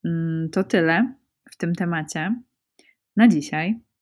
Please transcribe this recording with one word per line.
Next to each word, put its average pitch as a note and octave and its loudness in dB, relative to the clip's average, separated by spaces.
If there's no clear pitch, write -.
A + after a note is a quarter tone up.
mm, E3 -2
to F#3+ -2
tyle F3+ 0
w - -20
tym E3+ -2
temacie. E3+ -4
Na A3+ 8
dzisiaj. E3+ 0